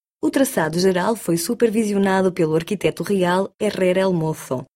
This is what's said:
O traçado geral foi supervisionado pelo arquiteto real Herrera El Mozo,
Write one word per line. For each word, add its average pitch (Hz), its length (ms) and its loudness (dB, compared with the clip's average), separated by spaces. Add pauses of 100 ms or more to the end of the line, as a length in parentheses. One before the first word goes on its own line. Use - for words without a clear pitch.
(240)
O 311 80 2
traçado 175 480 0
geral 190 340 2
foi 175 220 -2
supervisionado 196 960 2
pelo 160 240 0
arquiteto 165 480 -2
real 185 560 0
Herrera 190 400 0
El 190 140 2
Mozo, 156 500 -4 (120)